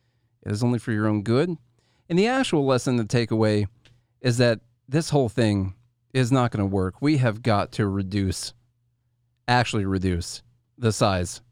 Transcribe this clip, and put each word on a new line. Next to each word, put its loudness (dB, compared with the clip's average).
It -6
is -4
only 0
for -6
your 0
own 0
good. 0
And 2
the 4
actual 0
lesson 0
to 0
take -2
away 2
is 0
that 2
this -2
whole 2
thing 0
is 0
not 2
gonna -2
work. -2
We 2
have 0
got 0
to 0
reduce, -4
actually 0
reduce -2
the 0
size -2